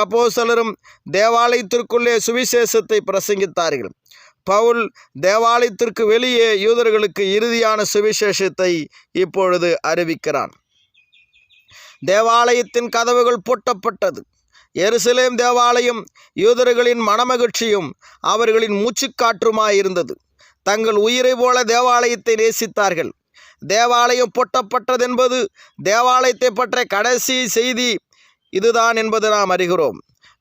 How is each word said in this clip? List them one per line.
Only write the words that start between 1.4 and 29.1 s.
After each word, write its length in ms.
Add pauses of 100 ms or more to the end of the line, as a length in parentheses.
சுவிசேஷத்தை 800
பிரசங்கித்தார்கள். 840 (560)
பவுல் 360 (380)
தேவாலயத்திற்கு 840
வெளியே 420 (140)
யூதர்களுக்கு 600 (120)
இறுதியான 460 (100)
சுவிசேஷத்தை 800 (420)
இப்பொழுது 560 (180)
அறிவிக்கிறான். 640 (1500)
தேவாலயத்தின் 840
கதவுகள் 560
பூட்டப்பட்டது. 760 (540)
எருசலேம் 640
தேவாலயம் 640 (340)
யூதர்களின் 720
மனமகிழ்ச்சியும் 800 (440)
அவர்களின் 460
மூச்சுக்காற்றுமாயிருந்தது. 1400 (520)
தங்கள் 400
உயிரை 280
போல 300
தேவாலயத்தை 680
நேசித்தார்கள். 760 (520)
தேவாலயம் 720
பூட்டப்பட்டதென்பது 1040 (500)
தேவாலயத்தை 640
பற்றிய 340 (100)
கடைசி 420 (120)
செய்தி 400 (640)
இதுதான் 440
என்பது 340